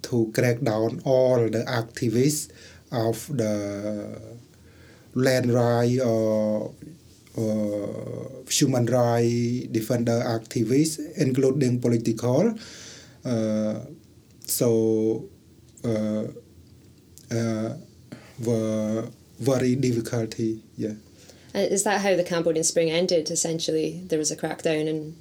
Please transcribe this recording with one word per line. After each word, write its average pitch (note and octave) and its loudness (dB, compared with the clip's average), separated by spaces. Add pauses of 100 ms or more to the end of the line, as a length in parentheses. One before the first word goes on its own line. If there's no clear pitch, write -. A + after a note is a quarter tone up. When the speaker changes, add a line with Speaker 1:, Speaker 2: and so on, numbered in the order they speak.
Speaker 1:
to A2+ 0
crack B2 2
down A2+ 0
all B2+ 4
the A2+ 0
activists B2 0 (400)
of A2+ -2 (120)
the G#2+ -4 (920)
land B2+ 4
right A#2+ 4
or, A2 2 (640)
uh, G#2+ -4
human C3 2
right A#2+ 2
defender A#2+ 0
activists, B2 0 (200)
including C3 2
political. B2 2 (720)
Uh, G#2+ -2 (640)
so, A2+ 2 (600)
uh, G#2+ 0 (1080)
uh, A2+ -2 (680)
were A2 0 (300)
very B2+ 2
difficulty, A2+ -2 (140)
yeah. A2 -6 (600)
Speaker 2:
Uh, G3+ 0
is G3 0
that G#3 2
how G3 2
the F3 0
Cambodian E3+ 0
Spring E3 2
ended, E3+ 0
essentially? E3 -2
There D#3+ 0
was D3+ -2
a D#3 -6
crackdown D#3 -2
and D#3 -6